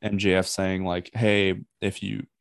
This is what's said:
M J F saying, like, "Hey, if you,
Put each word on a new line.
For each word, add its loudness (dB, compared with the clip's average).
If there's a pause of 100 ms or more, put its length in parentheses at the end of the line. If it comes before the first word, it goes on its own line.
M -2
J 4
F 4
saying, -2
like, -4
"Hey, 2 (200)
if -4
you, -6 (140)